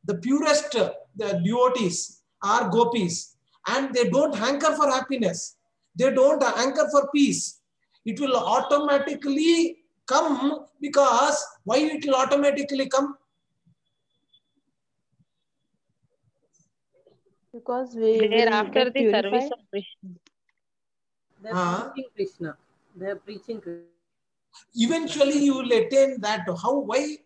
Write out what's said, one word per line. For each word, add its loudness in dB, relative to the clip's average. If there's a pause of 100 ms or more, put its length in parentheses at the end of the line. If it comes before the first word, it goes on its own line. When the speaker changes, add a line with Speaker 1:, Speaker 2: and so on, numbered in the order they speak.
Speaker 1:
the -4
purest, 0
uh, 0 (240)
the -4
devotees -2 (200)
are 0
gopis, 0 (320)
and -2
they 2
don't 2
hanker 0
for 2
happiness. -2 (400)
They 4
don't 4
hanker 0
for 2
peace. 0 (440)
It -6
will 0
automatically 0 (280)
come, 0 (140)
because 2 (200)
why 0
it -2
will 2
automatically 0
come? -2 (4000)
Speaker 2:
Because -6
we 4
Speaker 3:
They 2
are 4
Speaker 2:
will 2
Speaker 3:
after 0
Speaker 2:
get -18
Speaker 3:
the 2
service 0
Speaker 2:
purified. -2
Speaker 3:
of -16
Krishna. -12 (1300)
Speaker 4:
They -14
are -6
Speaker 1:
Huh? -2
Speaker 4:
preaching -12
Krishna. -8 (400)
They -10
are -6
preaching -14
Krishna. -14 (880)
Speaker 1:
Eventually, 0
you 2
will -2
attain 2
that. -4 (200)
How? 0 (120)
Why? -4